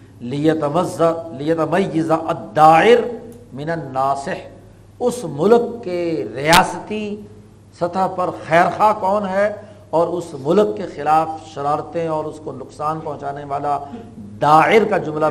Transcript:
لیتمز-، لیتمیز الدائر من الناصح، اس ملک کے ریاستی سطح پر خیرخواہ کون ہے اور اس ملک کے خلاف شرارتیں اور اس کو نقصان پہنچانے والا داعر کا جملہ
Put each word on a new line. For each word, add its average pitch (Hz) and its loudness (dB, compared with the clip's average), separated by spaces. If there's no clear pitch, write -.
لیتمز-، 147 0
لیتمیز 160 0
الدائر 165 4
من 143 -8
الناصح، 139 -4
اس 240 -2
ملک 185 2
کے 170 -4
ریاستی 180 0
سطح 175 -2
پر 180 -2
خیرخواہ 185 4
کون 202 -2
ہے 202 0
اور 170 2
اس 175 -4
ملک 180 0
کے 196 -8
خلاف 156 2
شرارتیں 151 -4
اور 156 -4
اس 151 -12
کو 143 -10
نقصان 151 -8
پہنچانے 143 -10
والا 143 -4
داعر 156 6
کا 190 0
جملہ 151 -2